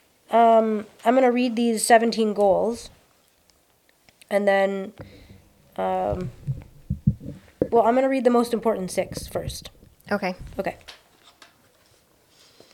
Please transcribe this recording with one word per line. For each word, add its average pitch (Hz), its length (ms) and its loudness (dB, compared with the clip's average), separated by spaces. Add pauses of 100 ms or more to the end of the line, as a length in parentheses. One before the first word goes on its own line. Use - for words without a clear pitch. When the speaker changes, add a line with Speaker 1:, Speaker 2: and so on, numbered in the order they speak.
(300)
Speaker 1:
um, 220 560 4 (180)
I'm 240 120 2
gonna 254 160 4
read 247 240 -2
these 233 280 0
seventeen 220 520 4
goals. 202 560 0 (1400)
And 202 180 0
then, 196 460 0 (800)
um, 185 540 -4 (1400)
well, 226 160 4
I'm 233 80 2
gonna 269 140 2
read 262 160 -2
the 247 40 -2
most 240 240 0
important 202 380 -4
six - 360 -8
first. - 440 -12 (400)
Speaker 2:
Okay. 190 240 -6 (240)
Speaker 1:
Okay. 170 180 -8 (2000)